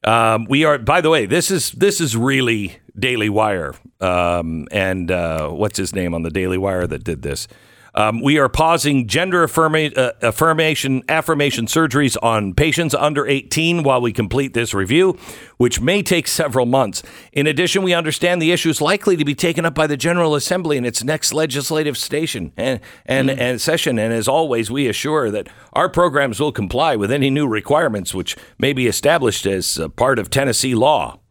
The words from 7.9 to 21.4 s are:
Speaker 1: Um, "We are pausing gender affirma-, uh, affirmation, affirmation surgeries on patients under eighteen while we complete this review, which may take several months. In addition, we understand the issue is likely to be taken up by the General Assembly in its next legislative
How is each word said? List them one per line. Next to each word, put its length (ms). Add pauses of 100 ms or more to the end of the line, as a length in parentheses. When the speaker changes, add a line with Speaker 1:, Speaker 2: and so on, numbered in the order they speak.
Speaker 1:
Um, 280
"We 180
are 80
pausing 580
gender 400
affirma-, 520
uh, 240
affirmation, 880
affirmation 560
surgeries 580
on 300
patients 420
under 320
eighteen 560
while 160
we 140
complete 400
this 200
review, 440 (400)
which 240
may 200
take 280
several 360
months. 380 (300)
In 140
addition, 360
we 100
understand 480
the 120
issue 160
is 100
likely 380
to 80
be 100
taken 300
up 100
by 120
the 100
General 380
Assembly 420
in 80
its 180
next 300
legislative 640